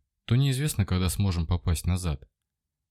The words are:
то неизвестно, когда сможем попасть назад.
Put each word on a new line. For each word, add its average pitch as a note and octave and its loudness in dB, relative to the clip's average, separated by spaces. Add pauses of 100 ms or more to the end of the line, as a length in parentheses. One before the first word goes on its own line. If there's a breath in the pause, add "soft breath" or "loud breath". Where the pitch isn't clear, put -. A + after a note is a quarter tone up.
(260)
то A2+ 2
неизвестно, C#3 0
когда F2+ 0
сможем F2 0
попасть E2+ -2
назад. F2+ -2 (600)